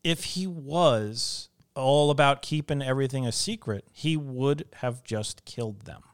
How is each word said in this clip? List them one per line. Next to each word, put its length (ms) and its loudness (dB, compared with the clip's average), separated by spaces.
If 200 0
he 240 -4
was 1000 0
all 340 4
about 320 4
keeping 400 -2
everything 440 0
a 60 -2
secret, 600 -4
he 240 0
would 480 -2
have 260 -4
just 420 -6
killed 380 -8
them. 180 -16